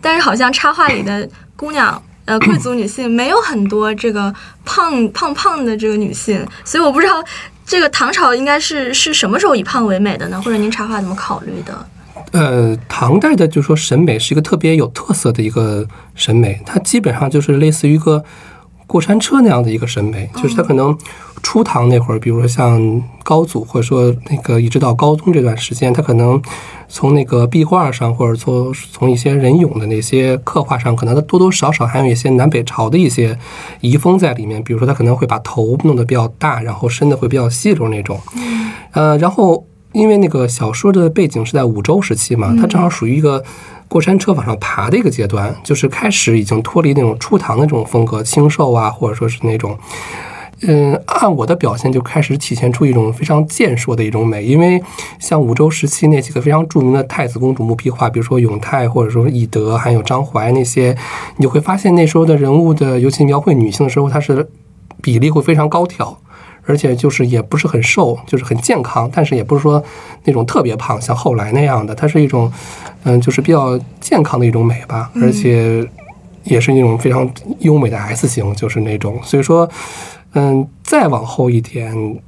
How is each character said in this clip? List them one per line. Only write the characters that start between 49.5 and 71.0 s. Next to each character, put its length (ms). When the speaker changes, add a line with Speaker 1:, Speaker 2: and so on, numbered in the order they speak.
Speaker 2:
种 180
嗯， 300
按 280
我 100
的 120
表 200
现 160
就 80
开 220
始 160
体 160
现 180
出 140
一 60
种 200
非 120
常 220
健 300
硕 200
的 80
一 60
种 160
美。 180
因 140
为 240
像 220
武 140
周 160
时 180
期 180
那 140
几 120
个 80
非 100
常 180
著 120
名 120
的 120
太 220
子 120
公 160
主 100
木 100
屐 160
画， 180
比 100
如 60
说 140
永 220
泰 280
或 160
者 60
说 180
懿 180
德， 300
还 160
有 100
张 220
怀 280
那 100
些， 340
你 60
就 80
会 100
发 160
现 180
那 120
时 100
候 80
的 120
人 180
物 180
的， 280
尤 100
其 140
描 160
绘 140
女 160
性 140
的 60
时 80
候， 100
她 120
是 280
比 180
例 120
会 120
非 120
常 140
高 160
挑， 320
而 120
且 180
就 160
是 160
也 160
不 140
是 100
很 160
瘦， 340
就 120
是 60
很 140
健 240
康， 300
但 140
是 80
也 80
不 140
是 40
说 220
那 80
种 140
特 160
别 140
胖， 240